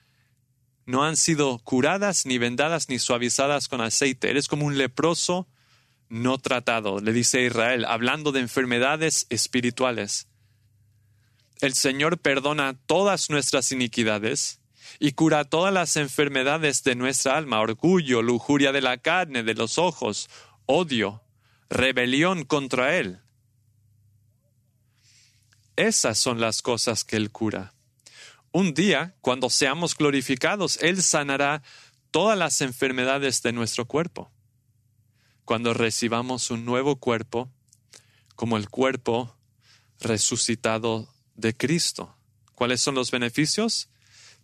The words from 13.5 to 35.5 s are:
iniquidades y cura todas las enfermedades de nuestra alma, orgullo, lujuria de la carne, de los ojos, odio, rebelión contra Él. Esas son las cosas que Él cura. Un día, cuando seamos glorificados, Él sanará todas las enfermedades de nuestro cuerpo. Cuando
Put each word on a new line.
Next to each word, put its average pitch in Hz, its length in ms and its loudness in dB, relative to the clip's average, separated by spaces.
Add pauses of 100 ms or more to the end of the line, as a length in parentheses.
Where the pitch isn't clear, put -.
iniquidades 113 880 -2 (360)
y 147 140 0
cura 151 320 2
todas 175 300 0
las 175 240 0
enfermedades 143 840 0
de 127 120 2
nuestra 135 420 0
alma, 127 220 0
orgullo, 127 640 2
lujuria 135 500 2
de 139 100 0
la 127 160 0
carne, 160 460 0
de 110 100 0
los 113 240 -2
ojos, 156 520 -2 (360)
odio, 123 560 0 (480)
rebelión 131 760 0
contra 139 520 0
Él. 95 220 -6 (2500)
Esas 160 420 2
son 120 220 0
las 113 220 0
cosas 117 420 0
que - 140 -4
Él 107 120 0
cura. 98 440 -6 (800)
Un 175 220 0
día, 165 460 0
cuando 127 300 0
seamos 147 460 0
glorificados, 147 840 0
Él 180 220 2
sanará 143 580 0 (480)
todas 202 280 2
las 165 240 0
enfermedades 131 800 0
de 117 80 0
nuestro 117 340 -2
cuerpo. 156 460 -6 (1120)
Cuando 117 300 0